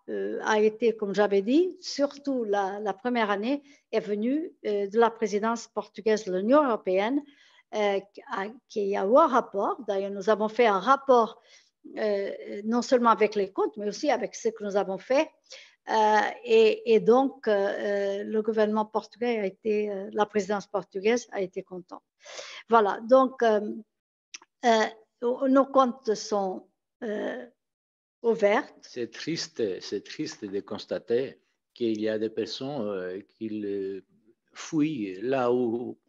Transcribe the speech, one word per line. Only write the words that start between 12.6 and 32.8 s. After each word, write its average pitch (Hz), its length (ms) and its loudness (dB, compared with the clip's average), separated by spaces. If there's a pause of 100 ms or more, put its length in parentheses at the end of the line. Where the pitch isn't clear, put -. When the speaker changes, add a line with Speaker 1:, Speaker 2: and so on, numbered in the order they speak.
Speaker 1:
non 233 160 0
seulement 240 280 2
avec 208 260 4
les 196 160 -2
comptes, 403 260 -2
mais 208 100 -6
aussi 254 240 -2
avec 208 240 -2
ce - 140 -4
que 214 140 -8
nous 196 120 -2
avons 190 240 -2
fait. 294 320 0 (580)
Euh, 214 300 4 (240)
et, 226 500 4
et 214 60 6
donc, 247 480 2
euh, 220 40 4
euh, 202 760 -2
le 214 160 -2
gouvernement 214 440 2
portugais 226 540 -4
a 202 60 -2
été, 208 440 -2
euh, 202 220 -8
la 214 140 0
présidence 202 420 -4
portugaise 208 640 -2
a 208 100 -6
été 185 220 -8
content. 185 400 -16 (640)
Voilà, 214 360 4
donc, 262 380 4
euh, 214 200 4 (1040)
euh, 220 200 4 (360)
nos 262 440 2
comptes 262 480 2
sont, 196 540 -4 (360)
euh, 240 420 -8 (760)
ouverts. 214 460 2 (140)
Speaker 2:
C'est 120 300 -10
triste, 117 680 -6
c'est 101 240 -8
triste - 400 -10
de 98 160 -6
constater 110 800 -4 (340)
qu'il 110 280 -2
y 107 80 -2
a 110 80 -2
des 110 120 -2
personnes, 127 560 -6